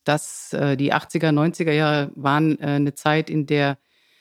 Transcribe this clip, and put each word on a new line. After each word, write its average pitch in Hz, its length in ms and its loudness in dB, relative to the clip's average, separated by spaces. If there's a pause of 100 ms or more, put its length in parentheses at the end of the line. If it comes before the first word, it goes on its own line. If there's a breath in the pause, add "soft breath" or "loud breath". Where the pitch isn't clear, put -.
das, - 500 -4
äh, 143 240 0
die 139 160 0
achtziger, 160 360 0
neunziger 156 420 2
Jahre 151 420 0
waren, 147 460 2
äh, 151 60 -6
eine 143 280 0
Zeit, 156 340 0
in 156 160 -2
der 143 320 0 (440)